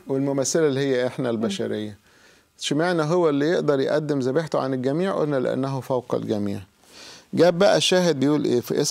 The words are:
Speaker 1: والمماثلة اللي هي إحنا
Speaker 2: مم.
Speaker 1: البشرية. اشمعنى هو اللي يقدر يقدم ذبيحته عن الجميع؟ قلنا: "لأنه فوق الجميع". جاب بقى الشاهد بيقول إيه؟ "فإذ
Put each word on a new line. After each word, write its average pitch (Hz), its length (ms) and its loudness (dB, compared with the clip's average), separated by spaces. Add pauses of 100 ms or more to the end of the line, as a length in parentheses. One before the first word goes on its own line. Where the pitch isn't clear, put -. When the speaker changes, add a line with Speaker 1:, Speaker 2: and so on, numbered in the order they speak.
Speaker 1:
والمماثلة 139 600 0
اللي 135 120 0
هي 131 280 0
إحنا 123 240 -4
Speaker 2:
مم. 113 60 -2
Speaker 1:
البشرية. 107 600 -4 (640)
اشمعنى 165 420 0
هو 165 280 2
اللي 143 200 0
يقدر 147 300 2
يقدم 147 400 0
ذبيحته 143 400 -2
عن 135 140 -2
الجميع؟ 139 400 -2
قلنا: 151 260 -2
"لأنه 131 400 -2
فوق 123 360 -4
الجميع". 104 440 -4 (760)
جاب 170 240 4
بقى 190 200 6
الشاهد 170 420 2
بيقول 143 260 2
إيه؟ 120 160 2
"فإذ - 300 -2